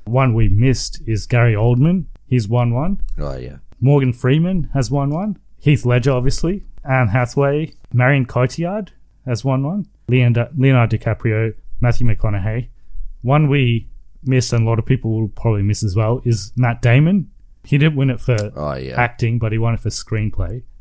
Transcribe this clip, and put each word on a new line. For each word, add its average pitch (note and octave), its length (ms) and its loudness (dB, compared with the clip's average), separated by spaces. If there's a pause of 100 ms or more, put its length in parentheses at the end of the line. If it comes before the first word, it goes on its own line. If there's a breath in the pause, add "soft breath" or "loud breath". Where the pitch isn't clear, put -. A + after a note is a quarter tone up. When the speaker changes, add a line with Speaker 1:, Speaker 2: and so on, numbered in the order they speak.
Speaker 1:
One B2 280 2
we A2 160 4
missed B2 580 2
is A2 180 -2
Gary A#2 280 2
Oldman. B2 520 2 (220)
He's A#2+ 220 0
won A#2 240 0
one. E3+ 280 -2 (160)
Speaker 2:
Oh, - 200 -6
yeah. B1+ 200 -12 (220)
Speaker 1:
Morgan C3+ 320 4
Freeman D#3+ 640 0
has C3+ 180 0
won C#3 200 0
one. F#3+ 260 -6 (220)
Heath D3 260 2
Ledger, B2 260 2
obviously. C3 540 -2 (180)
Anne C3 240 0
Hathaway. C#3 680 -2 (200)
Marion B2+ 320 2
Cotillard E3+ 640 -4 (360)
has B2 200 -4
won C3+ 180 0
one. F3 240 -4 (220)
Leonardo, A#2+ 480 2
Leonardo B2 400 4
DiCaprio, A2 560 -2 (260)
Matthew A#2+ 260 4
McConaughey. A2 600 2 (540)
One D3 260 2
we B2+ 400 0 (380)
missed B2+ 260 0
and A2+ 160 0
a - 20 2
lot A#2 80 0
of A2+ 80 -2
people A#2 320 0
will A2 120 -2
probably A2 340 -2
miss G#2 200 0
as G2 120 -2
well A2+ 300 0
is A#2 320 -2
Matt A#2+ 240 0
Damon. D3+ 500 2 (320)
He D3 140 0
didn't D3+ 180 2
win C3+ 140 2
it A#2+ 100 -2
for G#2 380 -2
Speaker 2:
Oh, D2 180 -4
yeah. C2 260 -6
Speaker 1:
acting, A#2+ 380 -2
but A2 140 -2
he A2+ 40 -2
won A2+ 160 0
it A2 60 -4
for - 100 -6
screenplay. G#2+ 760 -4 (180)